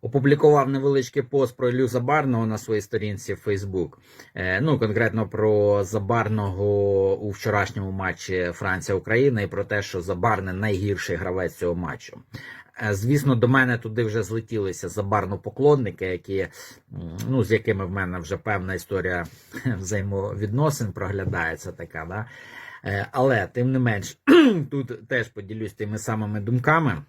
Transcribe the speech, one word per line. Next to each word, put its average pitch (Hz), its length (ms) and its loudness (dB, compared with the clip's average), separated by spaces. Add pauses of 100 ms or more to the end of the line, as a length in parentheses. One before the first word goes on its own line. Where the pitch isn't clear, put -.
опублікував 139 640 6
невеличкий 135 540 0
пост 127 340 0
про 123 120 2
Іллю 127 200 2
Забарного 123 580 2
на 110 120 -2
своїй 107 220 -2
сторінці 104 540 -6
в - 120 -12
Facebook. 95 500 -2 (380)
Е, 92 260 -2
ну, 147 180 2
конкретно 110 500 0
про 104 560 4
Забарного 101 1300 0
у 104 140 -6
вчорашньому 98 600 -2
матчі 92 640 -4
Франція-Україна 104 880 0
і 101 60 -2
про 98 180 -6
те, 104 180 -2
що 95 180 -6
Забарний 92 540 -2
найгірший 95 600 -2
гравець 90 380 -4
цього 87 200 -2
матчу. - 460 -8 (640)
Е, 107 100 2
звісно, 135 400 2
до 117 140 4
мене 127 300 4
туди 113 260 -2
вже 110 180 -2
злетілися 104 680 -4
Забарно-поклонники, 101 1160 0
які, 92 340 -4
м, 92 100 -2 (800)
ну, 127 160 2
з 92 80 2
якими 104 340 0
в 87 40 -6
мене 92 280 -4
вже 82 180 -6
певна 95 380 -4
історія 90 520 -4 (380)
<laughs> - 20 0 (120)
взаємовідносин 101 1120 -2
проглядається 92 800 -4
така, 80 360 -12
да? 107 180 -6 (580)
Е, 101 280 -2
але, 123 340 2
тим 123 260 0
не 131 60 2
менш, 110 400 -2 (240)
<clears throat> 196 280 4
тут 123 380 -8
теж 117 200 -2
поділюсь 107 440 -8
тими 107 260 -6
самими 107 420 -2
думками. 123 680 2